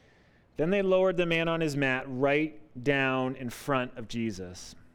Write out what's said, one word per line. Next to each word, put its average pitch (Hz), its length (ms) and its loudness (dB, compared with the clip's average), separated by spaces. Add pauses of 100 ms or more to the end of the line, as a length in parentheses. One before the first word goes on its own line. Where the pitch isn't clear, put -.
(580)
Then 151 100 2
they 196 140 2
lowered 185 340 4
the 175 80 2
man 165 240 2
on 165 140 0
his 143 160 0
mat 131 280 0
right 139 540 0 (240)
down 131 520 0
in 127 120 -10
front 127 480 -4
of 120 100 -10
Jesus. 98 680 -6 (200)